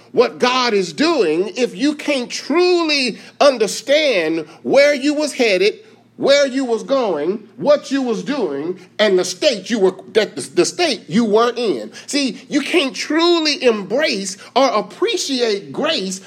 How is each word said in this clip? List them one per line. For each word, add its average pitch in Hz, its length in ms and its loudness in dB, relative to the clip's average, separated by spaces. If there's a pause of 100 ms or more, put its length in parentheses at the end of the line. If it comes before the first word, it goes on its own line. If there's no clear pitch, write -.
(120)
what 160 260 2
God 247 360 0
is 180 180 0
doing 202 640 0
if 220 180 -2
you 262 200 0
can't 277 360 -4
truly 320 880 0 (220)
understand 220 1040 2 (160)
where 285 320 4
you 285 200 0
was 294 180 -2
headed, 214 480 2 (360)
where 277 300 4
you 269 180 -2
was 226 180 -2
going, 196 540 -2 (200)
what 285 340 0
you 269 100 0
was 226 240 -2
doing, 180 560 -4 (180)
and 202 200 4
the 180 80 2
state 226 420 -2
you 226 100 -2
were, 185 160 4 (180)
that 214 220 0
the, 139 60 -10
the 175 240 0
state 320 460 -2
you 226 160 2
were 226 280 2
in. 151 380 -4 (140)
See, 269 420 -4
you 277 140 -2
can't 285 340 -2
truly 320 680 0
embrace 220 760 -2 (160)
or 269 140 4
appreciate 220 1000 -2
grace 220 560 -4